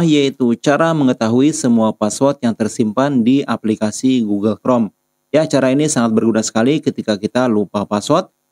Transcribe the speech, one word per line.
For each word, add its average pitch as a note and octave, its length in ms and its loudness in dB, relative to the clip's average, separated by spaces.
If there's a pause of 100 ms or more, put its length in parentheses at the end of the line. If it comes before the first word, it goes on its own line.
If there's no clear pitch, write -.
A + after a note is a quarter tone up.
yaitu C3+ 480 2
cara D#3+ 400 0
mengetahui B2+ 560 2
semua A#2 400 2
password C3+ 480 -2
yang A#2 160 -2
tersimpan A#2 720 -2
di C3+ 180 2
aplikasi A2+ 800 -2
Google G#2 320 -2
Chrome. A#2 380 -2 (420)
Ya, D#3 80 2
cara C3 320 0
ini D3 160 0
sangat A#2 240 0
berguna A2 240 2
sekali A#2+ 400 0
ketika G#2+ 400 -4
kita A#2+ 320 -2
lupa G#2 320 -2
password C#3+ 480 -2 (200)